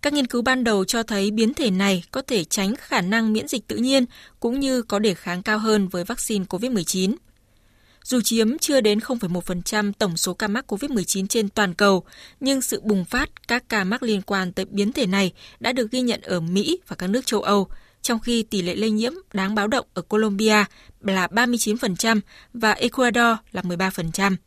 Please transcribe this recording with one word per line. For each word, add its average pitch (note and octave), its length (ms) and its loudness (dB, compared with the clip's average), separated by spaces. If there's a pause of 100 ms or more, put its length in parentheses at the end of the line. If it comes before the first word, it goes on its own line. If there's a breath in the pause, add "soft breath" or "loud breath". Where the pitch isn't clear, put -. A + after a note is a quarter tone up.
Các C#4+ 100 0
nghiên C#4+ 140 0
cứu A#3+ 160 -2
ban B3+ 220 2
đầu G#3 200 4
cho A3+ 180 -2
thấy G#3 280 0
biến A3 240 2
thể C4+ 160 0
này F#3 400 2
có C4 120 -4
thể G3+ 220 0
tránh G3+ 320 -2
khả B3+ 240 -2
năng A3 320 0
miễn G#3+ 160 -2
dịch A#3+ 180 -4
tự G#3+ 100 -6
nhiên B3+ 280 2 (360 loud breath)
cũng B3 200 -2
như C4 220 0
có G#3 160 -2
đề G#3 160 2
kháng F3+ 280 -8
cao G#3+ 160 0
hơn G#3+ 300 2
với F3+ 160 -4
vaccine G#3+ 400 -4
covid G#3+ 280 -4
mười F#3+ 120 0
chín. F#3+ 300 0 (880 soft breath)
Dù B3 180 0
chiếm A3+ 380 2
chưa C#4 220 4
đến G#3 200 2
không A#3+ 180 -6
phẩy F#3+ 100 -4
một F3 160 -4
phần F3+ 180 -4
trăm G#3 300 -2
tổng F#3 240 0
số F3+ 180 -2
ca G#3+ 140 -4
mắc A3+ 180 -2
covid B3 240 -6
mười G#3 140 0
chín F#3+ 240 -2
trên A3 200 0
toàn G3 260 0
cầu, G3 300 4 (360 loud breath)
nhưng C4+ 200 0
sự A3+ 200 -4
bùng G3 240 0
phát C4 260 -2 (180)
các A#3+ 200 -2
ca G#3 160 0
mắc A3 180 -2
liên G#3 200 0
quan F#3 300 -2
tới F#3 120 -4
biến G3+ 280 -2
thể B3+ 140 0
này F#3+ 260 2 (280 loud breath)
đã A#3+ 120 -2
được A#3+ 180 -2
ghi B3+ 100 -2
nhận A#3+ 200 0
ở F3+ 200 -4
Mỹ G3 380 0 (100)
và - 80 -10
các F3+ 100 -6
nước A3+ 200 0
châu G#3 160 0
Âu, G3+ 260 2 (340 soft breath)
trong A#3 160 0
khi A#3 240 0
tỷ G#3 200 -4
lệ F3 120 -2
lây G#3+ 160 0
nhiễm A3 220 0 (200)
đáng G3 220 -2
báo G#3 120 2
động - 280 0
ở F3+ 80 -6
Colombia G#3+ 640 2 (360 loud breath)
là F#3+ 260 0
ba A3+ 200 2
mươi A#3+ 120 0
chín G#3+ 200 0
phần F3+ 180 -2
trăm A3+ 240 2 (340 loud breath)
và A3 180 2
Ecuador A#3 680 2 (140)
là F3+ 100 -6
mười F3 140 -2
ba F#3+ 140 0
phần E3 220 -6
trăm. G3 240 2 (100)